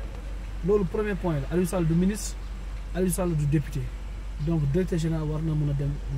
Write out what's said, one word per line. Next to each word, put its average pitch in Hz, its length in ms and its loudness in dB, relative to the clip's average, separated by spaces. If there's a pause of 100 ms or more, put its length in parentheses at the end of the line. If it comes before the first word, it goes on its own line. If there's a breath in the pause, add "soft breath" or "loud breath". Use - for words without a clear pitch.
(680)
Loolu 202 180 6
premier 208 300 0
point 165 260 0
la. 131 120 -4
Aliou 180 140 4
Sall 170 200 2
du 160 80 4
ministre, 190 420 2 (580)
Aliou 185 160 2
Sall 175 260 0
du 147 100 2
député. 143 340 2 (680)
Donc 165 140 2 (100)
directeur 180 280 2
général 160 260 0
war 151 180 -2
na 160 120 0
mën 147 160 2
a - 20 0
dem 143 180 0 (280)